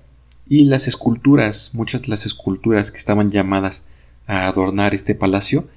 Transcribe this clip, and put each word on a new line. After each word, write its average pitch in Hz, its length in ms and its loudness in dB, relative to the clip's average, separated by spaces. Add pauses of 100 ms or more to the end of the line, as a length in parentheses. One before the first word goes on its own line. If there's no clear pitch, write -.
(500)
y 147 160 6
las 135 220 2
esculturas, 117 840 2
muchas 117 300 -6
de - 60 -10
las 107 160 -4
esculturas 101 680 -2
que - 60 -16
estaban 104 340 0
llamadas 95 520 -2 (420)
a 95 220 -2
adornar 98 480 0
este 101 180 -4
palacio, 98 640 0